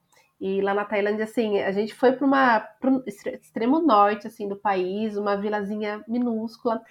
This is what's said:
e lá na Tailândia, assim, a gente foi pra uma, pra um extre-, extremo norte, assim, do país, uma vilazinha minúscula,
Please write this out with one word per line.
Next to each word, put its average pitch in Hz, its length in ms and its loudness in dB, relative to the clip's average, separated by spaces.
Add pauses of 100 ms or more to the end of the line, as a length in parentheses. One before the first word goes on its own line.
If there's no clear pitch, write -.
(400)
e 190 220 -2
lá 196 100 0
na 208 140 0
Tailândia, 208 380 -2
assim, 214 360 -2
a 196 120 -2
gente 208 220 -2
foi 254 180 4
pra 262 140 -2
uma, 262 340 4
pra - 300 -4
um 269 160 2
extre-, - 360 -10
extremo 247 380 0
norte, 214 460 4
assim, 208 220 -10
do 196 80 -6
país, 202 600 -2
uma 202 200 0
vilazinha 208 720 -4
minúscula, 226 720 -4 (100)